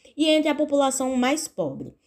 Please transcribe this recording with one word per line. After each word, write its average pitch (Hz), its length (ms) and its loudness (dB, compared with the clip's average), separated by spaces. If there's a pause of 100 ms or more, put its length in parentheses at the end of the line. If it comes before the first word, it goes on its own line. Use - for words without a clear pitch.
(160)
e 302 140 0
entre 311 200 4
a 285 60 0
população 269 600 0
mais 262 320 0
pobre. - 460 -8 (140)